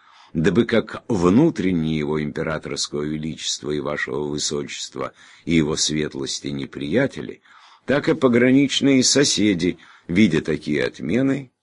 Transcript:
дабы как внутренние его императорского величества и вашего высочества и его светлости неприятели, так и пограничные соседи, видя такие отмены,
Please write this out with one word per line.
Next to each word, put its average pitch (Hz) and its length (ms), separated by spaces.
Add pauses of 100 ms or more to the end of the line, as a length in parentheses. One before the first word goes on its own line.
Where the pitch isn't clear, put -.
(340)
дабы 87 320
как - 420
внутренние 92 880
его 76 240
императорского 73 800
величества 76 680
и 76 80
вашего 71 480
высочества 71 840 (320)
и 82 100
его 78 200
светлости 71 720
неприятели, 71 920 (440)
так 143 240
и 160 40
пограничные 131 920
соседи, 98 760 (280)
видя 87 340
такие 73 440
отмены, 131 680 (120)